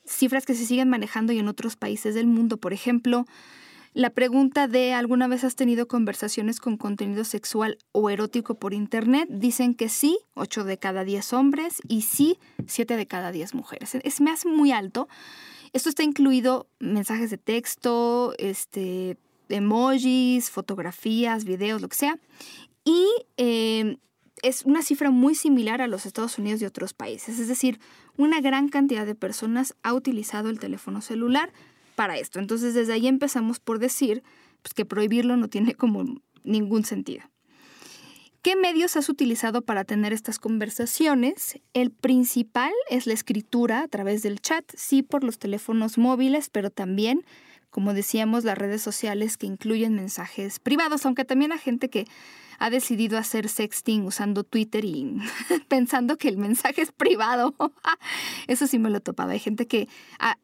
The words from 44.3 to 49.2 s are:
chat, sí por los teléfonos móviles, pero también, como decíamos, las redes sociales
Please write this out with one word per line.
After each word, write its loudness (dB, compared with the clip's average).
chat, -2
sí 2
por -2
los -4
teléfonos -2
móviles, 2
pero -2
también, -2
como -2
decíamos, 0
las 0
redes -4
sociales -4